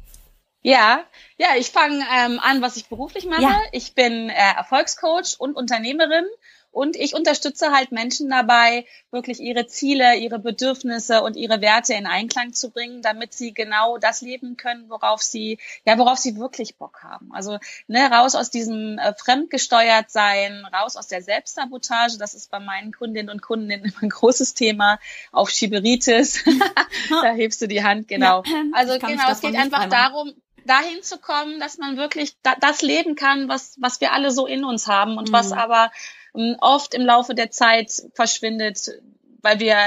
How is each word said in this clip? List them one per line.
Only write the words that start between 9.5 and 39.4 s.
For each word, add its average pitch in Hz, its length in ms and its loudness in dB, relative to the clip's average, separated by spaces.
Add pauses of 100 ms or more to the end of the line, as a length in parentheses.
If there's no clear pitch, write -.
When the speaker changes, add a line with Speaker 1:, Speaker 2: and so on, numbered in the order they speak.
Speaker 1:
Ziele, 262 500 4
ihre 226 220 -4
Bedürfnisse 233 840 -2
und 214 140 -4
ihre 220 240 -2
Werte 220 340 2
in 202 120 -6
Einklang 226 460 -4
zu 240 180 -8
bringen, 240 320 -10
damit 220 320 -4
sie 233 180 -10
genau 220 460 0
das 226 220 0
leben 247 360 -12
können, 240 320 -10
worauf 214 320 -2
sie, 220 380 -6 (260)
ja, 220 140 4
worauf 247 200 4
sie 226 200 -4
wirklich 233 380 -10
Bock - 260 -20
haben. - 300 -20
Also, 208 260 -10 (300)
ne, 254 240 2
raus 240 240 6
aus 240 140 -2
diesem, 220 480 -6
äh, 208 160 -2 (600)
Fremdgesteuertsein, 208 920 2
raus 196 300 -4
aus 202 120 -16
der 185 140 -8
Selbstsabotage. 233 960 -4
Das 202 160 -10
ist - 160 -20
bei 202 100 -10
meinen 202 320 -10
Kundinnen 220 380 -8
und 208 120 -12
Kunden 220 280 -6
<laughs> - 0 -
immer 202 220 -4 (100)
ein 214 80 0
großes 254 440 4
Thema. 208 440 2 (340)
Auf 196 180 2
Schieberitis. 226 920 2
<laughs> 311 100 6 (680)
Da 233 100 4
hebst 220 300 -2
du 226 60 -2
die 202 140 -2
Hand, 208 260 0
genau. 185 380 4
Speaker 2:
Ja, 311 140 -2
ähm, - 140 -2
Speaker 1:
Also, 254 200 2
Speaker 2:
ich 254 60 -2
kann 233 120 -4
mich 254 80 -4
Speaker 1:
genau, 294 120 4
es 208 80 -4
Speaker 2:
davon 294 120 -4
Speaker 1:
geht 233 120 -2
Speaker 2:
nicht 277 100 -2
Speaker 1:
einfach 208 140 0
Speaker 2:
freimachen. 254 240 2
Speaker 1:
darum, 294 200 -8 (320)
dahin 320 380 0
zu - 160 -10
kommen, 302 400 -6
dass 294 200 -10
man 277 180 -6
wirklich 294 460 -6
da-, 247 180 2
das 294 220 2
leben 311 320 0
kann, 277 340 0
was, 269 320 -8
was 247 200 -4
wir 269 120 0
alle 277 180 2
so 262 160 0
in 269 180 -4
uns 240 220 -4
haben 208 320 0
und 214 140 -4
was 220 180 4
Speaker 2:
Mhm. - 80 -4
Speaker 1:
aber, 226 340 2 (440)
ähm, 233 240 -2
oft 277 340 2
im 247 80 -2
Laufe 247 320 4
der 226 160 -2
Zeit 226 400 2 (240)
verschwindet, 220 720 -4 (540)